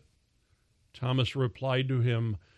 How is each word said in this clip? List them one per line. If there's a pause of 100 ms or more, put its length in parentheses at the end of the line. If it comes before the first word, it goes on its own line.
(920)
Thomas
replied
to
him, (220)